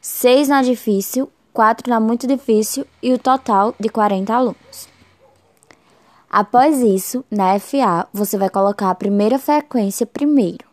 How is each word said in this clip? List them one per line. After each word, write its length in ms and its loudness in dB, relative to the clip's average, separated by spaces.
seis 480 2
na 140 4
difícil, 640 -2
quatro 380 0
na 80 2
muito 300 -2
difícil 580 -2
e 100 0
o 60 0
total 600 0
de 100 -4
quarenta 460 -2
alunos. 540 -4
Após 480 2
isso, 500 -2
na 260 0
F 260 -2
A, 320 0
você 260 -4
vai 100 0
colocar 420 0
a 40 0
primeira 420 0
frequência 680 -2
primeiro. 680 -2